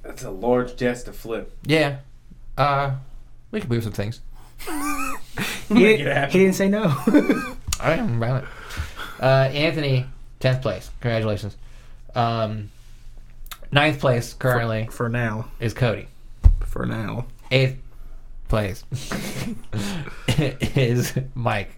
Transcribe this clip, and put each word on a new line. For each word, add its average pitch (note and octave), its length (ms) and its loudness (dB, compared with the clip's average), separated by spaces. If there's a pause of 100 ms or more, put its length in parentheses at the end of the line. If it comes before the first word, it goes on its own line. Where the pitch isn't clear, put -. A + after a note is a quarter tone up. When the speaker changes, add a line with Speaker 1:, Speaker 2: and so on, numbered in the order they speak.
Speaker 1:
That's - 220 -12
a A2+ 60 -8
large B2 460 2
desk B2 300 0
to G#2+ 60 -10
flip. - 520 -8
Speaker 2:
Yeah. D3 340 2 (600)
Uh, C#3 380 2 (560)
we - 80 -2
could A#2+ 100 -6
move A#2 140 2
some G2+ 80 -4
things. G#2 280 -4 (460)
Speaker 3:
<laughs> - 20 -6 (1000)
He G#3+ 60 2
Speaker 1:
Make A#3+ 80 10 (160)
Speaker 3:
didn't, D3 80 -2
Speaker 1:
it C#3+ 100 2
happen. C#3 160 2
Speaker 3:
he F3+ 120 6
didn't F#3+ 100 6
say G3 140 4
no. G#3 160 2
<laughs> - 720 4 (240)
Speaker 2:
I C#3+ 140 2
am F3 280 0
about B2 220 0
it. - 40 -10 (720)
Uh, C3+ 320 6
Anthony, C#3+ 540 2 (340)
tenth B2+ 220 2
place. - 280 -2 (100)
Congratulations. A2 560 0 (580)
Um, A2 560 0 (1000)
ninth D3 260 4
place A#2+ 340 0
currently A#2 540 0
Speaker 3:
For, - 60 -10
for A#2+ 160 -4
now. A#2 400 -2 (100)
Speaker 2:
is A#2 160 -2
Cody. G#2+ 320 0 (580)
Speaker 3:
For - 220 -2
now. A2 400 -4 (240)
Speaker 2:
Eighth C3 260 4 (720)
place G#2 400 0
<laughs> - 1500 -4
is B2 720 2 (220)
Mike. A2 440 0